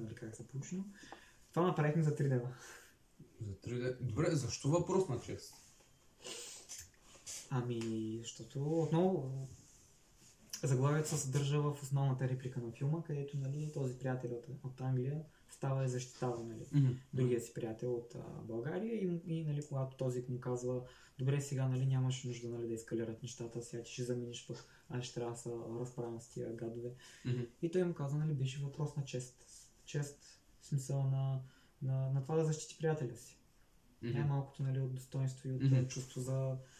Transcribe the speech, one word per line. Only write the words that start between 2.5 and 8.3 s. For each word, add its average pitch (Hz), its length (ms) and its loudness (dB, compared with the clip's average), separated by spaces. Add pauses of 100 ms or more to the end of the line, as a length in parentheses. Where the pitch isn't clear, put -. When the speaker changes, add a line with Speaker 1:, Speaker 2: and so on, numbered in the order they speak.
Speaker 2:
За 98 80 -6
три 120 240 -4
дена? 127 220 0
Добре, 127 300 2
защо 139 380 0
въпрос 180 400 4
на 120 120 0
чест? - 340 -8 (2000)
Speaker 1:
Ами, 113 720 0
защото 147 600 -2